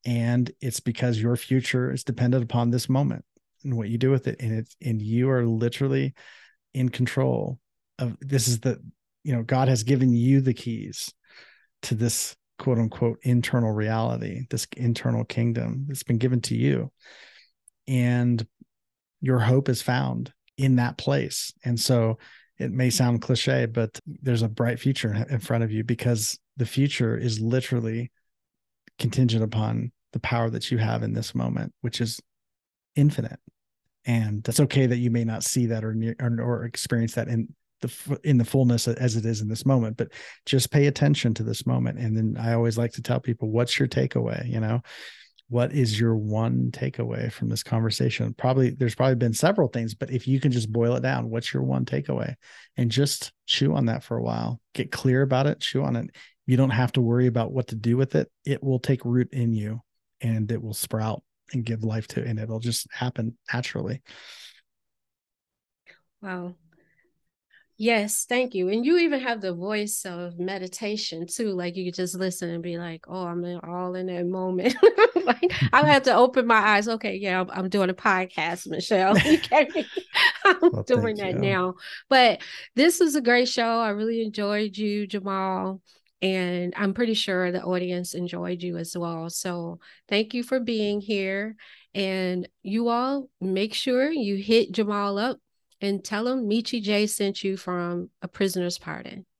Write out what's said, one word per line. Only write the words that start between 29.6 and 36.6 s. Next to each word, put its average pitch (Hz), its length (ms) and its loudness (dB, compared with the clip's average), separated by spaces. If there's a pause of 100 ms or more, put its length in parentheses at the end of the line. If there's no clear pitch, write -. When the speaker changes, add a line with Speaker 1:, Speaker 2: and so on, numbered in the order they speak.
Speaker 1:
the - 80 -6
power 117 300 0
that 113 200 -6
you 123 80 0
have 113 260 0
in 110 100 -2
this 110 200 -4
moment, - 480 -2
which 123 200 -4
is 117 180 -4 (760)
infinite. 143 440 2 (680)
And 110 380 0
that's 117 180 0
okay 135 260 4
that 120 100 2
you 120 140 2
may 117 120 2
not 113 200 -4
see 120 240 0
that 113 160 -2
or 110 100 -4
near, 113 260 -2
or, 117 220 0
or 120 240 -2